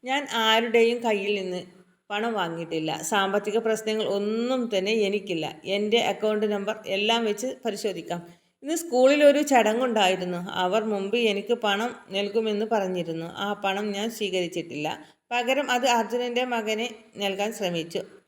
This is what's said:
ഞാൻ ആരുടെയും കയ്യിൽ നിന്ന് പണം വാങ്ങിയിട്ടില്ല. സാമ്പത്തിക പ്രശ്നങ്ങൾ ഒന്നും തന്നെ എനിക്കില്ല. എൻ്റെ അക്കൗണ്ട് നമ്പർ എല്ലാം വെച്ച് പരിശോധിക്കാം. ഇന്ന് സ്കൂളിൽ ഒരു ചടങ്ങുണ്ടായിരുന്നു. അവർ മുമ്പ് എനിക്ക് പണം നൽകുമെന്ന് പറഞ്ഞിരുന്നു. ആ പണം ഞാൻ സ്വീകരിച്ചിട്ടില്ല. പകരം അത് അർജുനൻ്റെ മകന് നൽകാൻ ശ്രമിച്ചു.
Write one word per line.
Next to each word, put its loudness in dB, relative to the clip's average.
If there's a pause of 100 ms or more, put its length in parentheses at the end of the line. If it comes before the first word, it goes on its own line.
ഞാൻ 0 (200)
ആരുടെയും 6
കയ്യിൽ 0
നിന്ന് -4 (480)
പണം -2
വാങ്ങിയിട്ടില്ല. -2 (120)
സാമ്പത്തിക 0
പ്രശ്നങ്ങൾ -2
ഒന്നും 0
തന്നെ 0 (100)
എനിക്കില്ല. -2 (200)
എൻ്റെ 2
അക്കൗണ്ട് 0
നമ്പർ -4 (120)
എല്ലാം 0
വെച്ച് -2 (120)
പരിശോധിക്കാം. -6 (420)
ഇന്ന് -2
സ്കൂളിൽ 4
ഒരു 8 (100)
ചടങ്ങുണ്ടായിരുന്നു. 2 (220)
അവർ 2
മുമ്പ് -2 (120)
എനിക്ക് 0
പണം 0 (200)
നൽകുമെന്ന് -2
പറഞ്ഞിരുന്നു. -2
ആ -4 (160)
പണം 0
ഞാൻ -4
സ്വീകരിച്ചിട്ടില്ല. -4 (420)
പകരം 0
അത് 0
അർജുനൻ്റെ 0
മകന് -2 (320)
നൽകാൻ -2
ശ്രമിച്ചു. -4 (240)